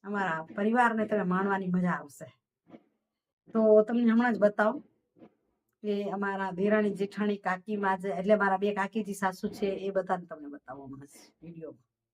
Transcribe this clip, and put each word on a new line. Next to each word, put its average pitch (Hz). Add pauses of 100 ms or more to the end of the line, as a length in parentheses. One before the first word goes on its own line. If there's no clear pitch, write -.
અમારા 185 (100)
પરિવારને 220
તમે 208
માણવાની 190
મજા 180
આવશે. 151 (1120)
તો 220
તમને 233
હમણાં 233
જ 190
બતાવું 208 (960)
કે 202
અમારા 196
દેરાણી 208
જેઠાણી 202
કાકીમાં 190
જ, 185
એટલે 190
મારા 196
બે 202
કાકીજી 196
સાસુ 190
છે, -
એ 190
બધાને 185
તમને 151
બતાવું 139
હમણાં 135
જ - (320)
વીડિયોમાં. 160 (120)